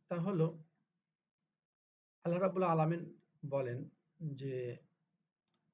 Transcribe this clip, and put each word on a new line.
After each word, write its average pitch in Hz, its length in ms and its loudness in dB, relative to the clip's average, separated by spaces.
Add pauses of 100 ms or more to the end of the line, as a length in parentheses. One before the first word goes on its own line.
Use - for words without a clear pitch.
তা 180 80 -4
হলো 165 300 2 (1800)
আল্লাহ 170 160 2
রাব্বুল 190 220 2
আলামিন 165 560 2 (280)
বলেন 131 420 -2 (440)
যে, 127 440 -6 (960)